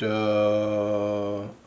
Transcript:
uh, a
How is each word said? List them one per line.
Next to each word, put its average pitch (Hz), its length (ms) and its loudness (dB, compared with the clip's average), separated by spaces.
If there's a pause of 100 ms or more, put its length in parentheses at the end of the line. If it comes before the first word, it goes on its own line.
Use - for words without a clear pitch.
uh, 107 40 -2
a 104 1400 0 (180)